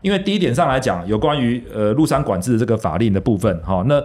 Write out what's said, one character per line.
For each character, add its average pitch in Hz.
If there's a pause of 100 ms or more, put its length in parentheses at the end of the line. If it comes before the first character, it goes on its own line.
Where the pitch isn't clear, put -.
因 190
为 196
第 196
一 208
点 165
上 160
来 131
讲， 90
有 107
关 143
于， 120 (120)
呃， 107
入 156
山 147
管 101
制 98
的 110
这 113
个 113
法 87
令 110
的 95
部 107
分， 95
哈， 92
那 147